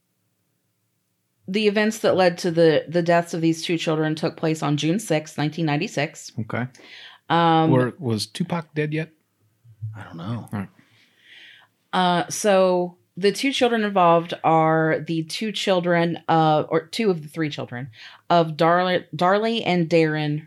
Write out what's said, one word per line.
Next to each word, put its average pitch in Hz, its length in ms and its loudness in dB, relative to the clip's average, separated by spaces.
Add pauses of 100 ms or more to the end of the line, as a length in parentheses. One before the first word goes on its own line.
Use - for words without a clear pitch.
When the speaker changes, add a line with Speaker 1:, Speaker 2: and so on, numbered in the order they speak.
(1500)
Speaker 1:
the 208 180 2
events 214 320 0
that 185 160 2
led 175 240 2
to 180 120 -2
the, 160 360 4
the 175 140 -2
deaths 170 320 2
of 170 80 -6
these 160 220 0
two 170 140 -2
children 156 380 -2
took 156 220 -6
place 160 260 -2
on 147 140 0
June 160 220 0
sixth, 156 380 -4
nineteen 151 280 -4
ninety-six. 147 680 -4 (100)
Speaker 2:
Okay. 113 260 -6 (600)
Speaker 1:
Um, 160 420 2
Speaker 2:
Were, 127 280 2
was 113 280 -4
Tupac 170 460 -8
dead 151 200 -4
yet? 156 160 -6 (840)
Speaker 3:
I - 80 -16
don't - 140 -18
know. 104 340 -10
Speaker 2:
All 107 80 -6
right. 95 100 -10 (1200)
Speaker 1:
uh, 180 360 0
so 185 680 2 (200)
the 196 140 2
two 262 200 -2
children 233 320 0
involved 175 500 4 (100)
are 160 640 2
the 160 180 -4
two 208 280 -6
children, 175 680 0 (100)
uh, 156 400 4
or - 180 0
two 226 220 -2
of 170 120 0
the 151 60 -14
three 156 220 -4
children 127 400 -10 (400)
of 170 280 4
Darla-, 175 480 2 (100)
Darlie 208 500 0
and 175 240 0
Darren 151 580 0